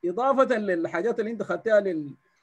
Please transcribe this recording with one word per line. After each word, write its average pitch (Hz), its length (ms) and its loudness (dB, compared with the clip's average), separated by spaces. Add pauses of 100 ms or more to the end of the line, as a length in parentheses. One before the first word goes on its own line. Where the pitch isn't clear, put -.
اضافه 240 540 2
للحاجات 180 640 -2
اللي 214 100 -4
انت 214 120 -6
خدتها 202 380 2
لل-، 156 340 -4 (280)